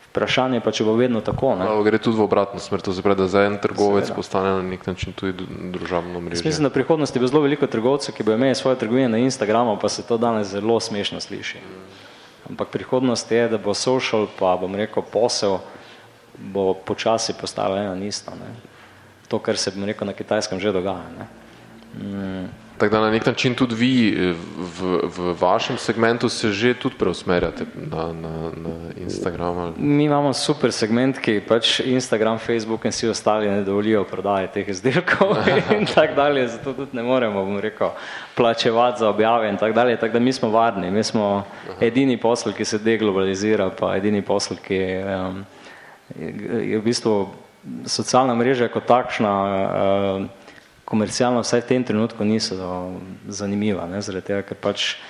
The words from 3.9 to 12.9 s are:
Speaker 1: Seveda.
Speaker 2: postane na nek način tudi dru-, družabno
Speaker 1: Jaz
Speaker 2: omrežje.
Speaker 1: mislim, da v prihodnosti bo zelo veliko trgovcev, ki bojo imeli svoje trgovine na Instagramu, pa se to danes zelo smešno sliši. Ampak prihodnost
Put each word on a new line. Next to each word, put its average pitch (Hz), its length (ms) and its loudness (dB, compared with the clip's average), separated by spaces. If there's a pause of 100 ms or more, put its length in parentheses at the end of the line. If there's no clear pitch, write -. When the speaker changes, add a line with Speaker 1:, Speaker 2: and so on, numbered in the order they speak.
Speaker 1:
Seveda. 98 100 -6
Speaker 2:
postane 98 340 -2
na 95 140 0
nek 92 180 -8
način 92 300 -6
tudi 95 220 -4
dru-, 92 120 -10 (260)
družabno 87 380 -4
Speaker 1:
Jaz 90 60 -8
Speaker 2:
omrežje. 87 280 -6
Speaker 1:
mislim, 156 200 0
da 131 60 2
v - 40 -4
prihodnosti 143 400 0
bo 123 120 2
zelo 147 160 4
veliko 139 240 2
trgovcev, 123 500 0
ki - 60 -4
bojo 107 120 2
imeli 127 200 2
svoje 131 220 2
trgovine 123 320 2
na 110 100 2
Instagramu, 117 580 2
pa 101 120 -2
se 101 140 -4
to 117 140 -2
danes 110 320 0
zelo 104 300 0
smešno 101 420 -4
sliši. 101 400 -10 (840)
Ampak 120 240 -6
prihodnost 123 580 0